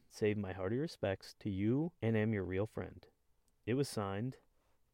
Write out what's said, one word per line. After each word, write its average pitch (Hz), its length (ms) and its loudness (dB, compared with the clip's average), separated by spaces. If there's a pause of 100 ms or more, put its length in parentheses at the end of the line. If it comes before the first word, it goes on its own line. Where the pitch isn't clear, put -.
(100)
save 107 260 2
my 98 160 -2
hearty 98 260 -2
respects 107 600 -2
to 107 100 -4
you, 117 420 2 (100)
and 113 140 4
am 107 160 4
your 98 120 2
real 92 220 0
friend." 90 400 -8 (600)
It 110 80 2
was 135 140 0
signed, 104 480 -2 (580)